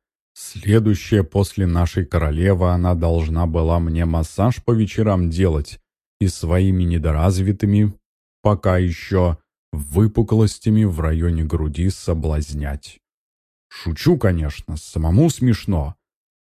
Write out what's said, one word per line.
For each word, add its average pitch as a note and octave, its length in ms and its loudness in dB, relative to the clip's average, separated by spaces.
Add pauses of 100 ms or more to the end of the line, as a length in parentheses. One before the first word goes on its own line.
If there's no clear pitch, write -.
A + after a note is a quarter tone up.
(320)
Следующая G#2 880 0
после F#2+ 440 -2
нашей F2 400 0
королевы, F2 640 2
она F2 240 2
должна E2 520 0
была E2 320 0
мне E2 280 -2
массаж E2 580 -2
по B2 80 2
вечерам G#2 560 0
делать D#2+ 500 0 (400)
и G2 100 2
своими F#2 560 0
недоразвитыми, F#2+ 1080 0 (480)
пока G2 360 2
ещё, F2 600 0 (340)
выпуклостями G#2+ 1120 0
в F2 140 -2
районе D#2+ 460 0
груди D#2+ 460 -2
соблазнять. D2+ 1120 -6 (680)
Шучу, C3 500 -2
конечно, E2 580 -2
самому E2+ 540 2
смешно. G2+ 640 -2 (520)